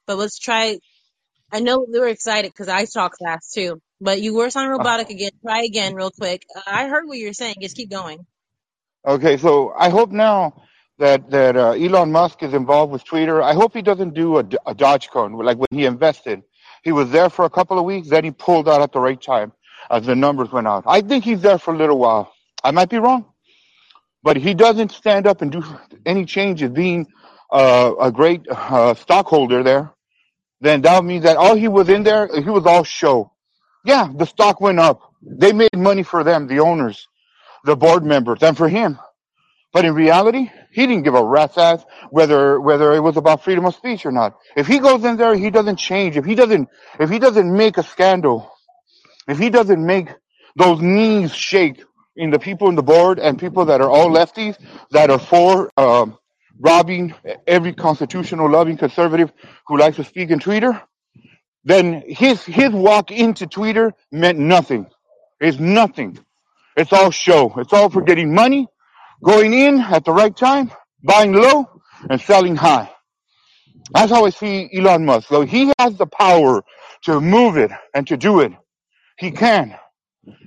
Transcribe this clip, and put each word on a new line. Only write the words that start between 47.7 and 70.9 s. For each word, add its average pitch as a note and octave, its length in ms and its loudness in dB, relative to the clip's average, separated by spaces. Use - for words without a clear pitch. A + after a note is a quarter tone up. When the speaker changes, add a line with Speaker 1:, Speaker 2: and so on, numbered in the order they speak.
Speaker 2:
a F3 60 -2
scandal, F3+ 680 -2
if C#3+ 100 -6
he A3+ 120 0
doesn't G3 340 2
make F3+ 240 -2
those F3 240 2
knees G3+ 540 0
shake E3+ 500 -2
in E3 140 -6
the D3 80 0
people G3 320 -2
in E3+ 60 -2
the C#3+ 60 -2
board E3+ 360 4
and C#3+ 200 -2
people F3 280 -2
that C#3 160 2
are C3+ 80 0
all D#3 180 4
lefties E3+ 480 -2
that D3+ 200 4
are C3 80 2
for, F3+ 580 2
um, A#2+ 400 2
robbing E3+ 560 2
every F3 280 0
constitutional D#3 760 -4
loving D#3+ 280 2
conservative E3 520 0
who C#3+ 120 -2
likes D3+ 180 2
to D3 80 -10
speak F3+ 260 -10
in D#3 100 0
Twitter, G#3+ 420 -4
then E3+ 420 2
his, A3+ 360 0
his A#3+ 280 0
walk G#3 400 2
into A3+ 360 -2
Twitter G#3+ 460 -2
meant E3 280 -2
nothing. C#3+ 480 0
It's D3 180 0
nothing. E3 600 -2
It's D#3+ 180 0
all F#3+ 180 4
show. D3+ 480 2
It's B2+ 140 -6
all G3+ 180 4
for F#3+ 120 -4
getting D#3+ 320 0
money, B3+ 320 2
going G#3+ 300 4
in C4+ 280 4
at F3+ 240 -2
the E3 80 -2
right G#3 240 2
time, C4 340 0